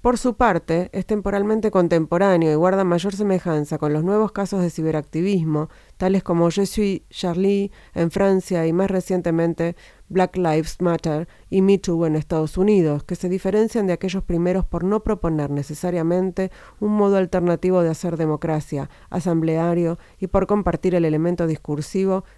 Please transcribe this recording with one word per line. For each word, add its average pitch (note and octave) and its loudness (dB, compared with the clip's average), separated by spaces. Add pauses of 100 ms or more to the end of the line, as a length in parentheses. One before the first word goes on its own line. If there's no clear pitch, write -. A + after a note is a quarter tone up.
Por B3 2
su A#3+ -2
parte, F3 0
es F#3 -4
temporalmente G#3 -2
contemporáneo E3+ 2
y - 2
guarda F#3 2
mayor F3+ 0
semejanza E3+ -2
con D3 -2
los D#3 0
nuevos G3+ 0
casos G3 -2
de F3 0
ciberactivismo, D#3+ -2 (260)
tales F#3 0
como E3+ 2
Je G3 0
suis G3 -2
Charlie G3 -2 (220)
en E3+ 0
Francia F#3+ 2
y E3 0
más F#3+ 0
recientemente E3+ 0 (340)
Black F3+ 0
Lives D#3+ 0
Matter E3 -2 (240)
y F#3+ 2
Me G3 4
Too E3+ 0
en D#3 0
Estados D#3 -2
Unidos, F3 2
que - -8
se F#3 -6
diferencian G3+ 0
de F3+ 0
aquellos F#3 -4
primeros F3 0
por E3+ -4
no G#3 0
proponer D#3+ -2
necesariamente F3 -2 (260)
un G#3 -2
modo G3+ 2
alternativo F3+ 2
de E3 2
hacer E3 -4
democracia, D#3 -2 (220)
asambleario E3 0 (220)
y F#3+ -6
por F#3+ 2
compartir F3+ 0
el E3+ 2
elemento E3 0
discursivo F#3 -2 (160)